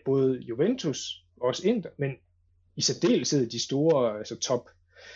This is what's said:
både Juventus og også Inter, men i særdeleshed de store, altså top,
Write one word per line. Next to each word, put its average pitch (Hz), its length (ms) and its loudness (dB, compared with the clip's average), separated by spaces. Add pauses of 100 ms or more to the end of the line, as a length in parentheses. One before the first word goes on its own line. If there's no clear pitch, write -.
både 131 360 2
Juventus 147 840 -4 (160)
og 123 80 0
også 131 200 0
Inter, 226 300 0
men 139 120 -2 (640)
i - 40 -6
særdeleshed 147 720 2
de 117 140 -6
store, 135 540 2
altså 107 200 -10
top, - 300 -2 (480)